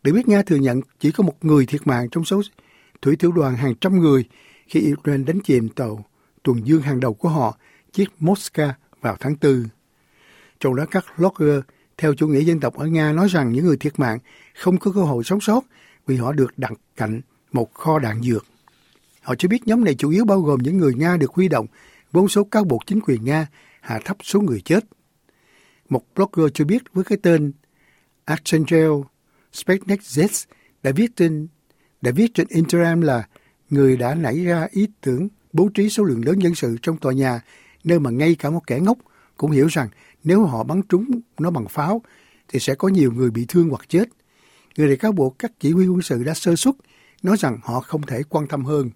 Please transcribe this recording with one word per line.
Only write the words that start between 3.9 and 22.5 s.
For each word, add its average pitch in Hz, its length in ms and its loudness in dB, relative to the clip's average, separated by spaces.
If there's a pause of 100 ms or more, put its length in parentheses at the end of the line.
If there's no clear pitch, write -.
người 139 260 4 (420)
khi 151 260 0
Ukraine 143 300 -2
đánh 165 160 -2
chìm 120 300 2
tàu 110 360 -8 (380)
tuần 120 240 0
dương 156 140 4
hàng 131 180 -2
đầu 123 140 -2
của 170 160 -4
họ, 143 280 -2 (360)
chiếc 196 160 -2 (100)
Moska, 156 540 -2 (280)
vào 107 180 -4
tháng 143 160 -4
tư. 135 300 2 (920)
Trong 131 160 -2
đó, 147 160 -2
các 185 140 -2 (120)
blogger 160 420 2 (380)
theo 151 160 0
chủ 156 140 0
nghĩa 147 140 2
dân 165 180 2
tộc - 180 -4
ở 143 80 -6
Nga 156 260 0
nói 175 160 2
rằng 147 240 0
những 143 140 0
người 151 120 4
thiệt - 220 -6
mạng 120 200 -2 (360)
không 180 220 0
có 196 140 -2
cơ 196 100 0
hội 131 220 0
sống 196 180 -2
sót 233 200 0 (460)
vì 131 100 0
họ 120 140 -2
được 135 260 -2
đặt 120 140 -6 (240)
cạnh 113 260 -6 (300)
một 123 220 -4
kho 156 260 -2
đạn 113 220 -4
dược. 117 240 -2 (760)
Họ 127 140 -4
cho 180 140 -2
biết 240 180 0
nhóm 233 160 2
này 151 120 2
chủ 147 140 -2
yếu 202 160 2
bao 196 160 2
gồm 143 200 0
những 160 160 0
người 147 180 2
Nga 170 220 2
được 139 160 0
huy 185 140 2
động, 123 180 0 (460)
với 190 160 4
số 202 160 2
cáo 208 200 0